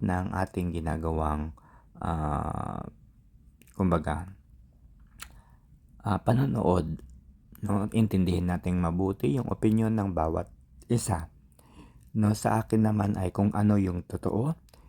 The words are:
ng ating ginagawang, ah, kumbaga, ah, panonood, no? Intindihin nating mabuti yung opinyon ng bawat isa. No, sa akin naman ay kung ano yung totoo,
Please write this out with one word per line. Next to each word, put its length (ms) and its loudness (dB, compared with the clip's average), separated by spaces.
ng 340 0
ating 380 -2
ginagawang, 800 -2
ah, 800 -4
kumbaga, 560 0
ah, 180 0
panonood, 760 0
no? 320 -2
Intindihin 560 2
nating 320 -2
mabuti 560 0
yung 80 -2
opinyon 500 2
ng 160 0
bawat 380 -2
isa. 400 -2
No, 240 4
sa 240 2
akin 300 2
naman 260 2
ay 160 -2
kung 240 2
ano 240 4
yung 240 -2
totoo, 480 -2